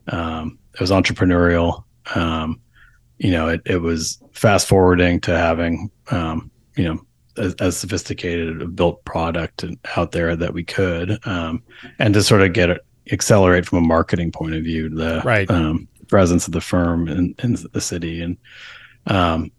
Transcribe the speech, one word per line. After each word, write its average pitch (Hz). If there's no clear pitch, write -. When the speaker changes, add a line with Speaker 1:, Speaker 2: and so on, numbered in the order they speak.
Speaker 1:
um, 80
it -
was 95
entrepreneurial. 87
Um, 80
you 104
know, 80
it, 82
it 92
was 82
fast 101
forwarding 90
to 85
having, 85
um, 82
you 92
know, 80
as, 92
as 90
sophisticated 85
a 87
built 87
product 82
and 85
out 85
there 85
that 87
we 87
could, 87
um, 90
and 110
to 101
sort 98
of 92
get 87
it, -
accelerate 92
from 92
a 85
marketing 82
point 80
of 80
view, 80
the, 80
Speaker 2:
Right. 104
Speaker 1:
um, 82
presence 87
of -
the 80
firm 85
in, 85
in 120
the -
city. 85
And, 87
um, 85